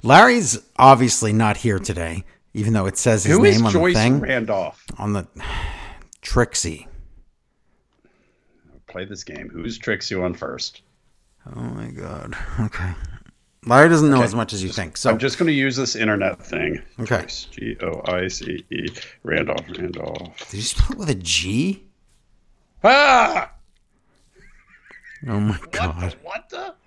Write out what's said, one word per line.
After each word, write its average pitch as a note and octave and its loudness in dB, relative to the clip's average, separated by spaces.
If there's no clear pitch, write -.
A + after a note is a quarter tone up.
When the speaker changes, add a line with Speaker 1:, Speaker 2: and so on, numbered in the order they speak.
Speaker 1:
Larry's F#3+ 6
obviously B2 6
not G#2+ 2
here G2+ 0
today, F2 -6
even G#2+ 0
though G2 2
it G2 -4
says A2 2
his D3+ 6
Speaker 2:
Who A#3 8
Speaker 1:
name G3+ 8
Speaker 2:
is A3+ 4
Speaker 1:
on G#3+ 4
Speaker 2:
Joyce F3+ 4
Speaker 1:
the G#2+ 4
thing. B2+ 4
Speaker 2:
Randolph? A2 -4
Speaker 1:
On G#2 -4
the F#2+ -4
<sighs> - -20
Trixie. F2 -2
Speaker 2:
Play F#2 -12
this G2 -16
game. D2 -16
Who's G#2 -10
Trixie - -6
on F2+ -2
first? - -12
Speaker 1:
Oh - -12
my A#2+ -10
God! - -14
Okay. F#2 -6
Larry C#3 8
doesn't D#3 6
know C3+ 6
Speaker 2:
Okay. B2 6
Speaker 1:
as G#2 -4
much A2+ -4
as F#2+ -6
you F#2+ -4
Speaker 2:
Just, - -8
Speaker 1:
think. E2 -8
So B2 0
Speaker 2:
I'm A2 2
just C3 -2
gonna E3 2
use C3+ 0
this B2+ -4
internet G#2 -2
thing. D#2+ -6
Speaker 1:
Okay. A2+ -2
Speaker 2:
Joyce, - -14
G - -10
O E2 -8
I F2+ -2
C - -10
E, - -8
Randolph, D#2 -4
Randolph. E2 -12
Speaker 1:
Did G2+ -14
you G#2+ -8
spell - -2
it - -10
with F#3+ -6
a C3+ -2
G? F#2+ -4
Speaker 2:
Ah! C4+ 4
Speaker 1:
Oh G#2 -2
my G#2+ 0
Speaker 2:
What - -14
the, - -6
Speaker 1:
God. F2 -4
Speaker 2:
what - -12
the? F#4 -12